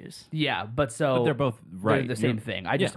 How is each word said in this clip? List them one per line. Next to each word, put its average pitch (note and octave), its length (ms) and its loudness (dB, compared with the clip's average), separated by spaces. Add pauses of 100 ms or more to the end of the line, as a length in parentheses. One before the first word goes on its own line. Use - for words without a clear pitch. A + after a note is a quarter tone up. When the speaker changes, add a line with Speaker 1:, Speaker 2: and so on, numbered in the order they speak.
Speaker 1:
use. - 260 -18
Speaker 2:
yeah, C3+ 340 0
but A#2+ 280 -2
so C3+ 240 2
Speaker 3:
But B2 80 4
they're A#2+ 80 4
both B2+ 260 0 (140)
Speaker 2:
they're F#2 60 -12 (180)
Speaker 3:
right. B2 100 0
Speaker 2:
the A#2+ 80 -2
same A2+ 200 2
Speaker 3:
You're G#2+ 100 -4
Speaker 2:
thing. F#2 220 -6
I B2 100 2
just, F3+ 200 0